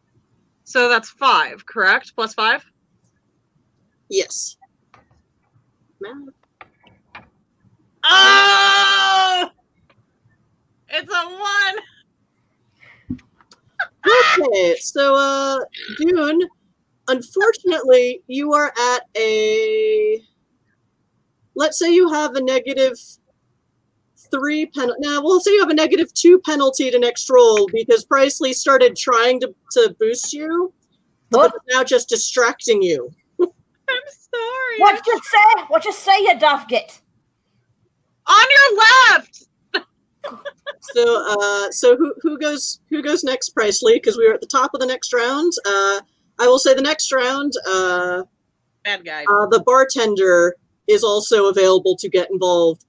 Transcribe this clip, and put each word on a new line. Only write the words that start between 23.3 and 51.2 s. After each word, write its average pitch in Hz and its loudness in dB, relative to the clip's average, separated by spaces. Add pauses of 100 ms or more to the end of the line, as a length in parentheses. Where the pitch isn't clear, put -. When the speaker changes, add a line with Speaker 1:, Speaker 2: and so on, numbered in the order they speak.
Speaker 2:
three 294 -4
pen-, 254 -6
no, 285 -6
we'll 359 2
say 392 0
you 403 4
have 330 0
a 311 0
negative 311 0
two 349 6
penalty 277 -2
to 247 2
next 240 -4
roll 226 6
because 226 0
Presley 269 -2
started 254 2
trying 247 0
to, 254 -8 (180)
to 220 2
boost 226 -4
you, 320 -6 (580)
Speaker 3:
What? 277 4
Speaker 2:
but - -16
now 262 0
just 247 -2
distracting 233 -2
you. 143 -4 (300)
Speaker 1:
I'm 349 0 (600)
sorry. 480 -10
Speaker 3:
What 403 2
you 453 0
say? 427 4
What 320 0
you 415 -6
say, 392 0
you 381 2
daft 285 0
git? - -6 (1300)
Speaker 1:
On 415 6
your 554 6
left! 440 4 (300)
<laughs> - -10 (1080)
Speaker 2:
So, 233 0
uh, 202 -4
so 247 2
who, 285 -2
who 302 -6
goes, 294 -8 (100)
who 302 -6
goes 294 -4
next, 262 -6
Presley? - 0
'Cause 226 -2
we 226 4
are 220 2
at - -8
the - -16
top 262 -2
of 262 -6
the 254 -4
next 254 -8
round. 277 -2 (140)
Uh, 196 0 (380)
I 240 2
will 254 6
say 269 4
the 269 0
next 302 -4
round, 269 -4 (140)
uh, 180 -4 (600)
Speaker 1:
Bad 196 -8
guy. 156 -12
Speaker 2:
uh, 208 2
the 190 2
bartender 196 2 (300)
is 208 2
also 208 0